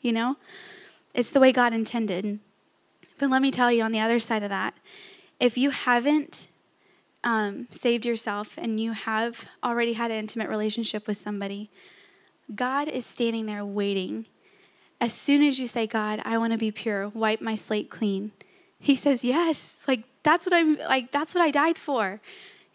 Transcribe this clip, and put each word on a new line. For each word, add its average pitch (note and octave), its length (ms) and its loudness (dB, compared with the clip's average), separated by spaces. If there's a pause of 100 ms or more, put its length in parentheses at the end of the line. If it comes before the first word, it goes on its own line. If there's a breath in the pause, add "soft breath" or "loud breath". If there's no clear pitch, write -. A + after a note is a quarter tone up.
you A#3 120 0
know? A#3+ 240 0 (760 loud breath)
It's B3 180 0
the C4+ 100 6
way C4 100 8
God A#3+ 220 2
intended. G#3 640 -2 (800)
But C#4 100 0
let C4 120 4
me C4+ 100 2
tell A#3+ 200 2
you, A#3 120 4
on A3 80 0
the A3 80 0
other A3+ 200 2
side A3 240 -2
of G3+ 60 -6
that, G3 240 -4 (640 loud breath)
if B3 200 2
you C4+ 140 2
haven't, C4 760 0 (800 soft breath)
um, A3 440 -2
saved A#3+ 360 0
yourself G#3+ 520 -4
and A3 220 -2
you A3+ 140 -2
have A3+ 520 -4 (160)
already A#3 320 0
had A#3 180 -2
an A3 60 -4
intimate G#3+ 300 -6
relationship G#3+ 600 -4
with G#3 100 -2
somebody, G3+ 520 -6 (880 soft breath)
God C4 320 -2
is B3+ 180 -4
standing A3+ 400 -2
there G#3 200 -6
waiting G3+ 640 -2 (760 soft breath)
as A3+ 80 0
soon C#4+ 320 4
as C4+ 160 2
you B3+ 80 -4
say, A#3 180 -2
"God, G#3+ 380 -4
I A3+ 140 -2
wanna A3+ 200 2
be A3 140 0
pure, G#3 380 -4
wipe A3 320 0
my A3 140 -4
slate G#3 340 -4
clean," G3+ 420 -2 (480 soft breath)
he C#4 160 4
says, C4 260 2
"Yes, D4+ 640 0
like, B3+ 180 0 (200)
that's D#4+ 220 4
what F4+ 80 2
I'm, D#4+ 240 4
like, B3+ 340 -2
that's D4+ 240 -2
what F4 80 4
I D4+ 80 4
died D4 260 2
for." G#3+ 440 -2 (540 loud breath)